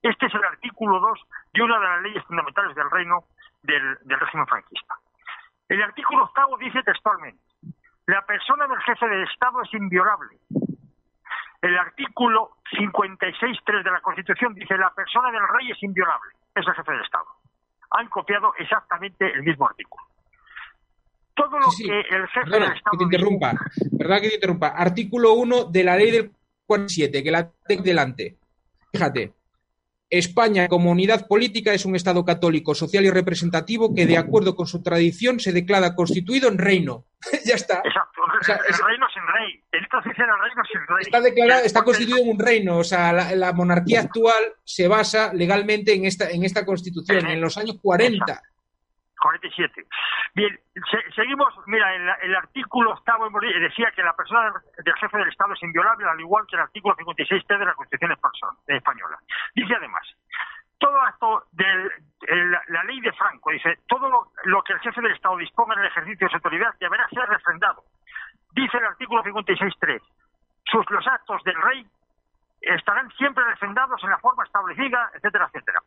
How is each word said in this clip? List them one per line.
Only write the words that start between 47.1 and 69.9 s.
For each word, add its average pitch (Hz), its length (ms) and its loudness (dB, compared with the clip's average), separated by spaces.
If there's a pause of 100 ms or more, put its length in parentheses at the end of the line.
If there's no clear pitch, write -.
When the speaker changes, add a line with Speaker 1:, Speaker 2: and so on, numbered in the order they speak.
Speaker 1:
En 165 80 0
Speaker 2:
en 160 140 -2
los 165 160 -2
años 214 200 -6
Speaker 1:
Exacto. - 60 -20
Speaker 2:
cuarenta. 202 600 2 (800)
Speaker 1:
cuarenta 165 240 0
y 156 60 -10
siete. - 340 -6 (480)
Bien, 196 240 -2 (320)
se-, 220 240 -4
seguimos. 262 400 0 (120)
Mira, 202 280 2
el, 180 160 -4 (120)
el 185 120 -2
artículo 233 580 -2
octavo 220 340 -2
hemos 214 140 -4
di-, 202 200 -2
decía 214 340 0
que 185 80 -2
la 170 120 0
persona 220 300 0
del, 180 400 -8
del 165 100 -8
jefe 214 240 -6
del 180 100 0
Estado 196 260 -2
es - 80 -12
inviolable, 196 460 0
al 160 120 -4
igual 202 280 0
que 190 80 -6
el 170 60 0
artículo 196 340 -2
cincuenta 165 260 -8
y 131 40 -2
seis 190 200 -2
T 202 100 0
de 202 80 -2
la 175 100 0
Constitución 147 380 -4
espa-, - 440 -6 (100)
española. 113 520 -4 (360)
Dice 233 200 -2
además: 123 280 -6 (760)
todo 277 220 4
acto 226 520 0
del, 190 380 0 (360)
el, 175 240 2
la, 175 160 2
la 170 180 -4
ley 254 160 -10
de 220 120 -4
Franco, - 400 -2
dice, 165 340 -2
todo 269 240 0
lo, 240 220 0 (120)
lo 190 200 2
que 196 80 -4
el 175 80 -2
jefe 233 200 -8
del 220 120 0
Estado 185 240 -2
disponga 220 380 -2
en 202 60 -2
el 196 60 0
ejercicio 185 400 -4
de 170 40 0
su 170 60 -4
autoridad 170 440 -2
deberá 190 280 -2
ser 240 200 -6
refrendado. 180 560 -2 (680)
Dice 247 260 -2
el 233 80 0
artículo 240 360 -2
cincuenta 202 300 -4
y 160 40 2
seis 190 220 -2
tres, 143 240 -2 (640)